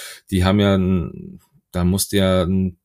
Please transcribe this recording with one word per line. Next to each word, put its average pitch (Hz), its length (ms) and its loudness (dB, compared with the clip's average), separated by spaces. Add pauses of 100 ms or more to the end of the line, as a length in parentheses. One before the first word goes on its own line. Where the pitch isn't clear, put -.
(300)
die 92 140 2
haben 95 160 2
ja 98 160 2
ein, 92 640 -4 (320)
da 90 140 -2
musst 98 280 0
du 101 40 0
ja 92 260 2
ein 95 420 -2